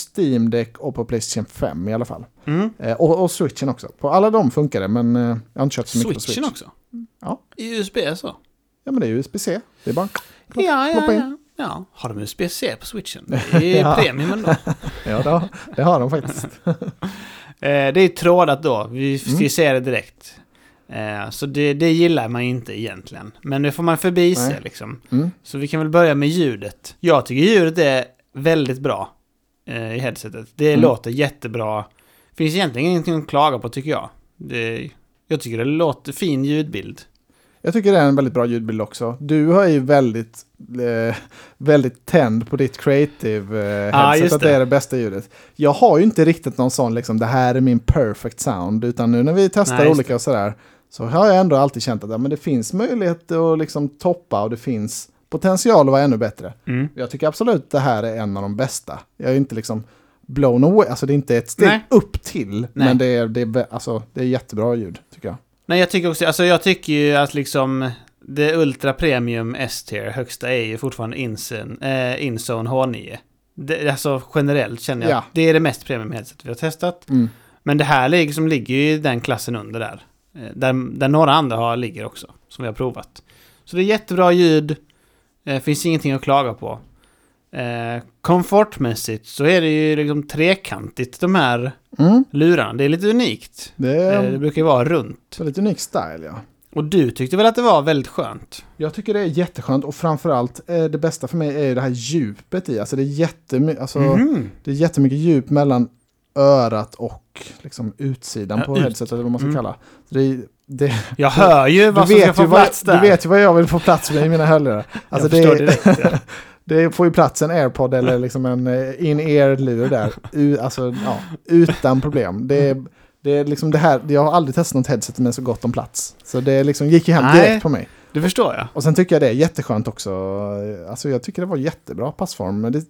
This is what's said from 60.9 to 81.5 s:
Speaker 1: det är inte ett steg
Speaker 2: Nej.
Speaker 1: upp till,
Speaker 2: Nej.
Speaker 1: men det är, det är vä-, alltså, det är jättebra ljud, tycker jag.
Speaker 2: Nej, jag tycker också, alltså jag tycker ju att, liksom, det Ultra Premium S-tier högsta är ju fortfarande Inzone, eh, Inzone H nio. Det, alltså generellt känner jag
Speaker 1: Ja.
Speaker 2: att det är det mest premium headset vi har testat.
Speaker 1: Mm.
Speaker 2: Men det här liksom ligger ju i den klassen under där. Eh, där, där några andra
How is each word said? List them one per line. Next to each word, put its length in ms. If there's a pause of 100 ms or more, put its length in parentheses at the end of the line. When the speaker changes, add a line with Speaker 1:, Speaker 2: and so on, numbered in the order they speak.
Speaker 1:
det 80
är 20
inte 220
ett 120
steg 180
Speaker 2:
Nej. 220
Speaker 1:
upp 340
till, 380
Speaker 2:
Nej. 260
Speaker 1:
men 100
det 80
är, 220
det 140
är 40
vä-, 240
alltså, 340 (100)
det 80
är 40
jättebra 500
ljud, 240 (140)
tycker 140
jag. 100 (300)
Speaker 2:
Nej, 120
jag 100
tycker 200
också, 160
alltså 200
jag 180
tycker 300
ju 220
att, 180
liksom, 560 (380)
det 280
Ultra 380
Premium 640
S-tier 540
högsta 440
är 120
ju 120
fortfarande 400
Inzone, 1000
eh, 100
Inzone 440
H 160
nio. 340 (360)
Det, 340
alltså 320 (140)
generellt 460
känner 240
jag 60
Speaker 1:
Ja. 60
Speaker 2:
att 160
det 160
är 40
det 60
mest 260
premium 260
headset 340
vi 40
har 60
testat. 540
Speaker 1:
Mm. 200 (340)
Speaker 2:
Men 140
det 60
här 260
liksom 380
ligger 280
ju 160
i 60
den 240
klassen 340
under 240
där. 240 (320)
Eh, 60 (140)
där, 440
där 80
några 260
andra 240